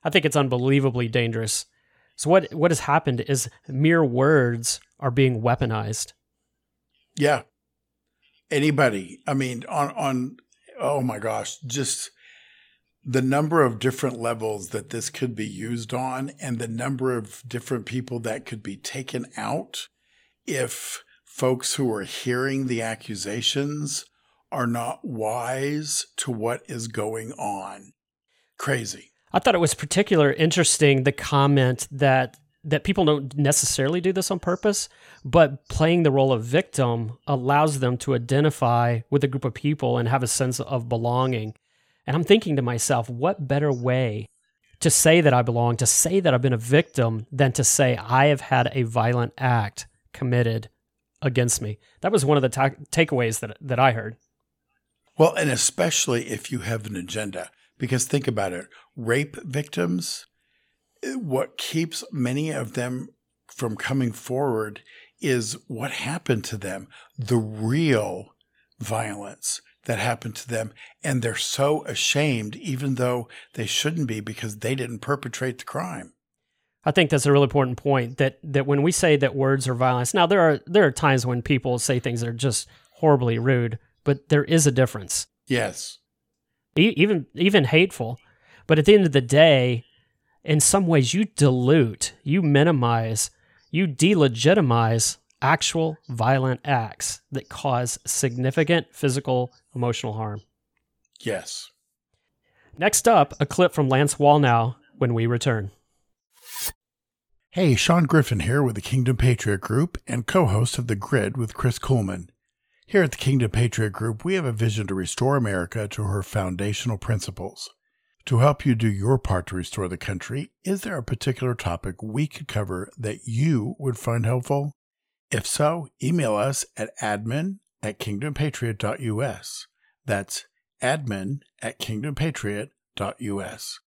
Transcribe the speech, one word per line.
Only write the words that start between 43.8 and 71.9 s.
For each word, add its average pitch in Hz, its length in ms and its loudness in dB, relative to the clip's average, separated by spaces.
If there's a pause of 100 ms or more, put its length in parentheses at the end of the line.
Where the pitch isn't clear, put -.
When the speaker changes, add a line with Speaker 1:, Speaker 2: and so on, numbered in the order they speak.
Speaker 1:
to 165 100 4
say 165 320 6
that 147 120 6
I 123 80 4
belong, 117 360 0
to 120 100 0
say 180 320 2
that 170 140 2
I've 123 80 2
been 131 120 2
a 117 40 -2
victim, 117 760 0
than 135 220 2
to 135 100 -2
say 123 340 2
I 120 300 4
have 143 140 2
had 127 320 2
a 131 100 0
violent 117 540 0
act 117 500 -2 (260)
committed 120 560 -2 (520)
against 123 400 0
me? 107 180 -8 (220)
That 190 100 0
was 190 120 4
one 147 140 4
of 131 60 2
the 131 60 2
ta-, 135 200 0 (220)
takeaways 123 480 2
that, 107 200 -12
that 127 200 -4
I 131 120 6
heard. 113 260 -6 (1000)
Speaker 2:
Well, 160 160 6
and 160 160 0
especially 131 800 0
if - 240 -8
you 127 80 -4
have 110 260 -6
an 104 100 -10
agenda, 90 540 -8 (300)
because 127 260 -2
think 143 220 -2
about 101 260 -4
it, 87 140 -10 (280)
rape 135 480 -2
victims, - 840 -6 (880)
what 147 420 -4
keeps - 540 -6
many 143 400 -2
of 127 220 -8
them 127 360 -6 (380)
from 113 300 -6
coming 131 340 -2
forward 113 680 -4 (400)
is 120 360 -2 (100)
what 120 240 -8
happened 135 520 -4
to - 140 -8
them, 95 300 -10 (300)
the 120 200 0
real 110 1000 -2 (440)
violence 107 840 -8 (240)
that 113 140 -4
happened 117 360 -4
to - 120 -14
them. 110 260 -6 (300)
And 131 180 0
they're 110 140 -4
so 147 500 -2
ashamed, 120 720 -2